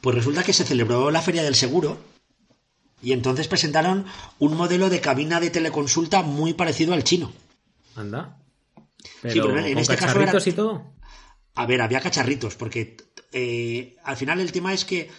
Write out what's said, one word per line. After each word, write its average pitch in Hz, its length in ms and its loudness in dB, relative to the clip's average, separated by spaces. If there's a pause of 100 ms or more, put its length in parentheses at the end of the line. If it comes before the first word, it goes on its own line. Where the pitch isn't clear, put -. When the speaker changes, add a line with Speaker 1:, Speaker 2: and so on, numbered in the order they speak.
Speaker 1:
Pues 123 140 2
resulta 143 280 0
que 196 100 2
se 175 100 4
celebró 123 480 2
la 160 120 2
Feria 170 200 0
del 143 120 2
Seguro 147 420 2 (1040)
y 123 100 -2
entonces 131 360 0
presentaron 180 580 0 (340)
un 151 160 4
modelo 180 340 2
de 175 120 0
cabina 151 380 0
de 170 100 0
teleconsulta 160 720 0
muy 151 320 0
parecido 165 400 0
al 147 100 2
chino. 170 300 0 (600)
Speaker 2:
Anda. 113 420 -10 (680)
Speaker 1:
Sí, - 60 -20 (140)
Speaker 2:
Pero 117 240 2
Speaker 1:
pero 139 120 2
en, 160 60 -2
en 143 80 0
Speaker 2:
¿con 139 80 0
Speaker 1:
este 127 140 2
caso - 120 0 (120)
Speaker 2:
cacharritos 190 280 4
Speaker 1:
era 175 60 0
Speaker 2:
y - 20 -4
todo? 214 380 -4 (600)
Speaker 1:
A 101 100 -4
ver, 127 160 2
había 120 200 0
cacharritos, 131 540 -2
porque, 113 420 -8 (340)
eh, 120 720 -4
al 139 120 -8
final 147 240 -2
el 175 120 -2
tema 185 220 -4
es 190 120 -4
que 170 340 -6